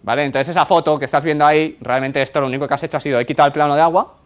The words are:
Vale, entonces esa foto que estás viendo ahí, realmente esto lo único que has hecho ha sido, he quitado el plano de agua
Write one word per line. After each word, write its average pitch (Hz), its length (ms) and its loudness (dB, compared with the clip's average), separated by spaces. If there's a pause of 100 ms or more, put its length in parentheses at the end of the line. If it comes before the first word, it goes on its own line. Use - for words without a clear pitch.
Vale, 127 220 -2
entonces 143 260 -2
esa 175 140 2
foto 156 340 2
que 135 80 -4
estás 143 180 -2
viendo 151 200 0
ahí, 156 360 2
realmente 135 420 -2
esto 135 180 -2
lo 135 60 0
único 135 220 -4
que 147 60 0
has 139 80 -6
hecho 156 160 -6
ha - 20 -2
sido, 131 180 -2
he 120 80 -2
quitado 170 220 4
el - 40 0
plano 147 220 0
de 147 60 2
agua 165 340 2 (120)